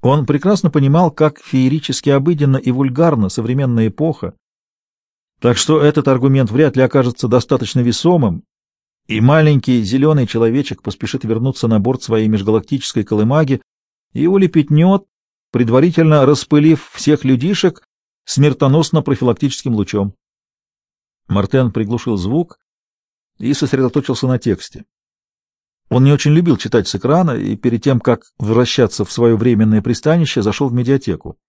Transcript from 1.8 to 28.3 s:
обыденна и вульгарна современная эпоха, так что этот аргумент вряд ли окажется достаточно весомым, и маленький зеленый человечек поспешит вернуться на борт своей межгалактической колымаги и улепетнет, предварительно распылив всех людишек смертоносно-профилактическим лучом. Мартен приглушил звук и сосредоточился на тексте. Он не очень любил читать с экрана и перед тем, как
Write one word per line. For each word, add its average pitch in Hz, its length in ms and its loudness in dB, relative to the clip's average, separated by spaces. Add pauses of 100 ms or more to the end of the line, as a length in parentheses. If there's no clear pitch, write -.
обыденна 139 480 2
и 127 140 -2
вульгарна 131 580 0
современная 120 600 -2
эпоха, 147 460 -6 (1040)
так 120 180 2
что 156 240 0
этот 147 260 2
аргумент 135 420 2
вряд 131 280 0
ли 131 60 4
окажется 123 440 -2
достаточно 120 540 -2
весомым, 120 640 0 (640)
и 110 140 -4
маленький 139 640 2
зеленый 135 440 0
человечек 117 540 -2
поспешит - 420 -8
вернуться 113 440 -4
на 110 120 2
борт 123 240 -2
своей 110 240 0
межгалактической 107 760 -2
колымаги 127 580 0 (520)
и 139 140 -2
улепетнет, 180 800 2 (440)
предварительно 147 760 2
распылив 147 680 2
всех - 300 0
людишек 156 600 -2 (420)
смертоносно-профилактическим 139 1500 0
лучом. 101 420 -2 (1120)
Мартен 117 440 0
приглушил 113 460 -4
звук 123 420 -4 (800)
и 120 140 -2
сосредоточился 135 720 -2
на 127 100 0
тексте. - 480 -6 (1040)
Он 127 140 2
не 139 80 6
очень 147 200 2
любил 165 260 2
читать 110 300 -2
с - 80 -8
экрана 160 360 0
и 104 240 -4
перед 117 260 -2
тем, 131 200 0
как 120 220 -2 (140)